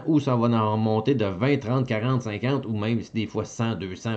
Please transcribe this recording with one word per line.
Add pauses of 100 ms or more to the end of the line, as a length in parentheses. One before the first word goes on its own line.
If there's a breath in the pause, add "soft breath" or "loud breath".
ou
ça
va
en
monter
de
vingt,
trente,
quarante,
cinquante
ou
même (120)
des
fois
cent,
deux
cents,